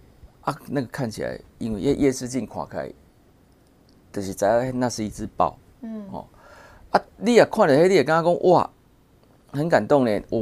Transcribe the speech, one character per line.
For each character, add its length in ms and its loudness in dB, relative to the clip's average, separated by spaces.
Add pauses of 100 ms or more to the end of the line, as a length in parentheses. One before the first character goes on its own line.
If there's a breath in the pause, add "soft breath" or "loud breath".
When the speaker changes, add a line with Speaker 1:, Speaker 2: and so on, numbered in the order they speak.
(420)
Speaker 1:
啊， 140 -6 (120)
那 120 -6
个 120 -4
看 180 -6
起 140 -10
来， 120 -8 (220)
因 160 -6
为 60 -8
夜， 160 0
夜 160 2
视 160 -6
镜 180 -6
看 240 -10
起 80 -12
来， 140 -10 (1200)
就 80 -8
是 140 -8
知 100 -2
影 340 0
那 80 -2
是 160 -6
一 60 -6
只 260 -12
豹。 220 -2 (240)
Speaker 2:
嗯。 300 -14
Speaker 1:
哦， 160 -14 (640 soft breath)
啊， 100 -2 (160)
你 160 -2
也 100 8
看 240 2
到 60 6
迄， 140 6
你 80 4
也 80 6
感 200 0
觉 80 2
讲， 200 -2
哇， 180 4 (840)
很 140 -2
感 200 2
动 180 4
呢。 240 0
我， 120 2